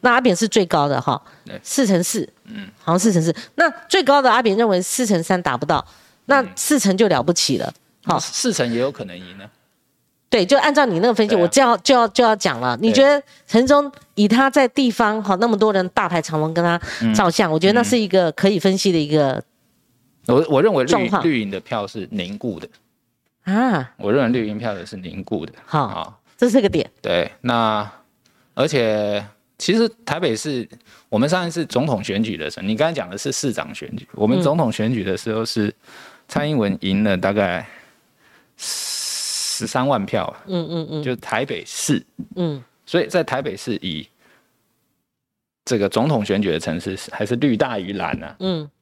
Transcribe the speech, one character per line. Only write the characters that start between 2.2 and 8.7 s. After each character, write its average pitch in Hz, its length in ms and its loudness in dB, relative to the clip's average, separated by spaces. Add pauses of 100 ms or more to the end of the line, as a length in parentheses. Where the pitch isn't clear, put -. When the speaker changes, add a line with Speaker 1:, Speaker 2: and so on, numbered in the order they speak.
Speaker 2:
嗯。 104 200 -14 (160)
Speaker 1:
好 165 100 0
像 180 60 4
四 202 140 2
成 175 100 4
四。 160 120 0 (220)
那 330 120 2 (180)
最 381 160 2
高 277 200 4
的 254 80 6
阿 233 120 4
扁 202 140 2
认 233 100 2
为 185 140 2
四 254 240 -2
成 196 180 2
三 180 200 0
达 131 140 -2
不 151 100 -4
到， 151 180 0 (400)
那 269 200 4 (120)
四 - 220 0
成 196 180 2
就 220 120 4
了 143 140 2
不 165 100 0
起 - 260 0
了。 - 80 -4 (400)
Speaker 2:
嗯。 180 60 0
Speaker 1:
好。 147 60 2
Speaker 2:
四 - 340 -4
成 120 200 -2